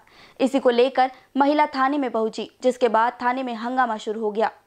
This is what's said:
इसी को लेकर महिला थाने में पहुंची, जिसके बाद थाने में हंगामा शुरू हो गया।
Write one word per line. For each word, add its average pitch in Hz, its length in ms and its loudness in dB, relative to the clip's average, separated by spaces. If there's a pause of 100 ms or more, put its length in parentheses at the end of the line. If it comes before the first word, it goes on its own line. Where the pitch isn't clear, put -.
(400)
इसी 262 180 0
को 254 120 4
लेकर 254 400 2 (260)
महिला 294 300 2
थाने 277 320 -2
में 254 120 -2
पहुंची, 220 400 -4 (120)
जिसके 247 260 2
बाद 226 240 2
थाने 247 300 -4
में 240 120 -6
हंगामा 240 420 -2
शुरू 214 240 -8
हो 214 100 -2
गया। 208 200 -2 (160)